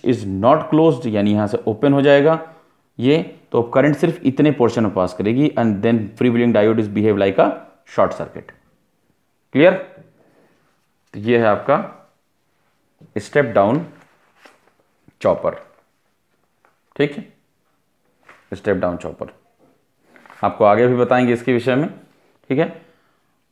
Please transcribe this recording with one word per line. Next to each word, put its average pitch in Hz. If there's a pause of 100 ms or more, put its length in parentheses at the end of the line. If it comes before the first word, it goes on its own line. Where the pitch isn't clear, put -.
is 107 (160)
not 151
closed 151
यानी 104
यहाँ 104
से 117 (100)
ओपन 139
हो 139
जाएगा 143 (600)
ये, 143 (300)
तो 120
करंट 131
सिर्फ -
इतने 143
पोर्शन 117
में 95
पास 92
करेगी, 120
and 107
then 117 (180)
freewheeling 120
diode 110
is 107
behave 104
like 98
a - (380)
short -
circuit, - (1000)
क्लियर। 165 (1400)
तो 107
ये 117
है 117
आपका 110 (1400)
स्टेप 143 (100)
डाउन 117 (1400)
चॉपर, 87 (1400)
ठीक 147
है, - (1300)
स्टेप 98
डाउन 90
चॉपर। - (1120)
आपको 107
आगे 107
भी 127
बताएंगे 123
इसके 120
विषय 123
में, 151 (600)
ठीक 135
है। - (800)